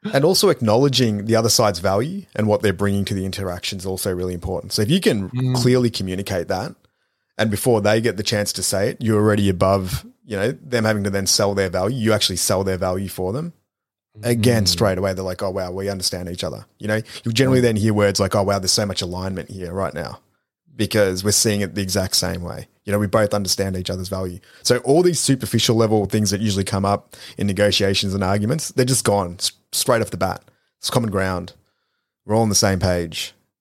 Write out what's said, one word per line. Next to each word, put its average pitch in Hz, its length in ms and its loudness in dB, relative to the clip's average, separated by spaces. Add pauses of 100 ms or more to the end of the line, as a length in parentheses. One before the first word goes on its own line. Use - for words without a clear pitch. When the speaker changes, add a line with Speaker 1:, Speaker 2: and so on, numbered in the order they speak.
Speaker 1:
And, 214 100 -6
and 139 100 4
also 185 260 4
acknowledging 117 720 2
the 110 100 2
other 113 140 4
side's 104 320 2
value 123 460 -2 (100)
and 107 100 0
what 104 160 2
they're 101 100 2
bringing 98 340 0
to 104 80 -4
the 95 100 -2
interaction 92 540 -6
is 90 80 -12
also 95 280 -4
really 90 200 -4
important. 92 380 -6
So 107 100 0
if 104 80 0
you 185 100 4
can 107 300 0
Speaker 2:
Mm. 127 260 -2
Speaker 1:
clearly 123 340 4
communicate 92 560 -4
that, 95 300 -4 (640)
and 110 120 2
before 110 300 2
they 107 200 4
get 110 160 0
the 104 60 -6
chance 104 300 -2
to 92 100 -6
say 104 280 0
it, - 100 -10
you're 110 200 2
already 104 280 4
above, 95 580 0 (180)
you 107 120 -8
know, 107 160 0 (100)
them 120 220 -2
having 110 200 2
to 101 60 -2
then 98 160 -2
sell 101 280 2
their 98 160 0
value. 98 280 -2
You 110 140 2
actually 98 240 0
sell 95 260 0
their 95 140 -2
value 92 320 -2
for 92 240 -4
them. 165 200 -6 (680)
Again, 117 420 2
Speaker 2:
Mm. 90 40 2
Speaker 1:
straight 92 280 2
away, 95 160 -2
they're 92 120 -6
like, 92 180 -6
"Oh, 98 80 -2
wow, 92 220 -6
we 98 160 -4
understand 90 400 -6
each 90 160 -8
other." 60 220 -8 (120)
You 104 100 -10
know, 107 120 0 (240)
you 113 80 -2
generally 131 260 4
Speaker 2:
Mm. 123 40 4
Speaker 1:
then 113 140 2
hear 107 180 2
words 101 260 2
like, 98 160 0
"Oh, 101 80 2
wow, 98 160 0
there's 92 120 -2
so 107 140 0
much 95 160 -6
alignment 92 480 -8
here 92 220 -10
right 92 220 -4
now 73 260 -10 (560)
because 95 480 2
we're 104 80 2
seeing 104 300 2
it 85 120 -6
the 101 80 -2
exact 92 340 -2
same 87 260 -2
way." - 260 -10 (160)
You 101 80 -4
know, 104 80 0
we 104 80 0
both 107 260 2
understand 95 420 -2
each 90 140 -6
other's 90 180 -6
value. 92 300 -6 (240)
So 123 160 2
all 151 240 4
these 175 160 4
superficial 127 560 0
level 110 320 4
things 107 240 0
that 101 100 -2
usually 101 220 0
come 98 220 -2
up 101 320 -2 (200)
in 101 120 -2
negotiations 98 640 2
and 98 80 0
arguments, 104 480 0
they're 131 140 0
just 127 180 0
gone 95 380 0
s-, - 100 -2 (220)
straight 117 300 0
off - 80 -4
the - 60 -8
bat. 92 280 -4 (340)
It's - 100 -8
common 117 220 0
ground. 92 420 -2 (720)
We're 107 120 0
all 113 60 6
on 110 60 4
the 101 60 0
same 95 240 2
page. 87 560 -2 (260)